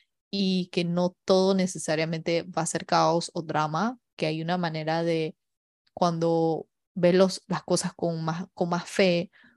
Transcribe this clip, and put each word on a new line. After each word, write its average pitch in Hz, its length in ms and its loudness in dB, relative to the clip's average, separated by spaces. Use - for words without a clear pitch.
y 185 400 0
que 175 140 -2
no 175 300 0
todo 190 300 4
necesariamente 165 880 -2
va 170 180 -6
a 165 60 -4
ser - 180 -4
caos 165 480 2
o 175 80 -4
drama, 156 560 -2
que 160 120 -4
hay 160 140 -4
una 175 160 -2
manera 160 460 -2
de, 165 320 -2
cuando 165 760 0
ves 175 220 4
los, 185 320 4
las 160 160 -6
cosas 175 300 -2
con 165 300 -4
más, 165 300 -4
con 175 160 -2
más 175 200 -2
fe, 175 420 2